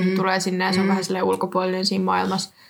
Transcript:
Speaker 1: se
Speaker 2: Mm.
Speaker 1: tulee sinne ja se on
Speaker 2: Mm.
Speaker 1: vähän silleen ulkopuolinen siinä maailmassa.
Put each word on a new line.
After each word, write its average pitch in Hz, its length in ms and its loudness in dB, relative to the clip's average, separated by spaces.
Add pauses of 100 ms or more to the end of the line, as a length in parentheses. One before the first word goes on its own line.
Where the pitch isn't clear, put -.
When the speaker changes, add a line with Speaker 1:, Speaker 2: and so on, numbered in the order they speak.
Speaker 1:
se 185 60 2
Speaker 2:
Mm. 190 60 2
Speaker 1:
tulee 190 240 2
sinne 185 260 -2
ja 190 80 0
se 190 60 2
on 196 60 2
Speaker 2:
Mm. 196 40 2
Speaker 1:
vähän 196 140 0
silleen 190 220 -2
ulkopuolinen 185 600 0
siinä 190 200 0
maailmassa. 185 480 0 (160)